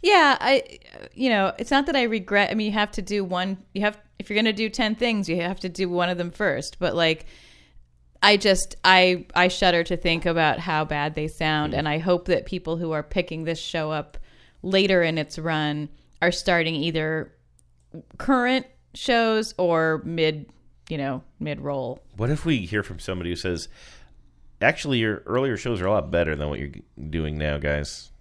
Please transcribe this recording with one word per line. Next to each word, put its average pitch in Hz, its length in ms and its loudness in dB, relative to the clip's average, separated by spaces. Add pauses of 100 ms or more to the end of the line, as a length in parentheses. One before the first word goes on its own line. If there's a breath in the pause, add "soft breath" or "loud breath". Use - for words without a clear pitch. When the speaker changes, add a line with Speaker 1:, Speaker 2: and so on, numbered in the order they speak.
Speaker 1:
Yeah, 339 380 6
I, 269 220 2 (520)
you 254 160 0
know, 196 280 2
it's - 120 -6
not 277 160 4
that 285 100 0
I 262 80 2
regret. 202 460 0
I - 40 -4
mean, 214 120 -2
you 208 60 -2
have 208 200 -2
to 208 100 -6
do 202 220 -4
one, 185 340 -4 (160)
you 190 60 -4
have, 208 180 0 (200)
if - 120 -14
you're 208 60 0
gonna 220 160 2
do 220 160 -2
ten 220 260 -2
things, 220 340 -2
you 170 120 0
have 180 200 -4
to 185 80 -6
do 180 200 -4
one 175 200 0
of 180 100 -2
them 175 120 -4
first. 170 480 -2
But, 180 160 -2
like, 160 320 0 (960 soft breath)
I 208 140 8
just, 202 480 2
I, 185 500 6
I 180 140 6
shudder 175 360 2
to 170 120 -4
think 165 300 0
about 165 340 2
how 156 240 -2
bad 151 320 -4
they 151 120 -4
sound, 156 440 -2
Speaker 2:
Mm. 143 60 -2
Speaker 1:
and 151 100 -2
I 151 100 0
hope 175 280 2
that 175 200 0
people 170 300 -6
who 165 160 -4
are 151 100 -4
picking 160 420 -4
this 160 140 -4
show 156 320 -6
up 156 260 -8 (460 soft breath)
later 190 400 4
in 165 160 0
its 151 200 -6
run 151 500 -2 (340 soft breath)
are 175 100 4
starting 170 440 0
either 160 560 -4 (840)
current 254 480 2 (280)
shows 226 640 0
or 160 460 2
mid, 156 420 -2 (420)
you 160 100 -6
know, 135 240 -6 (180)
mid-roll. 139 600 -6 (160)
Speaker 2:
What 113 140 0
if 151 140 -2
we 160 220 2
hear 101 160 -2
from 90 180 -10
somebody 90 300 -6
who 85 60 -4
says, 87 320 -4 (920 loud breath)
"Actually, 131 380 2
your 110 280 0
earlier 123 300 0
shows 113 240 -4
are 92 60 -2
a 98 60 2
lot 95 180 0
better 80 260 2
than 73 120 -4
what 73 100 -6
you're 71 100 -8
g-, - 140 -14 (280)
doing 76 280 -4
now, 73 200 -2
guys"? 73 520 -4 (100)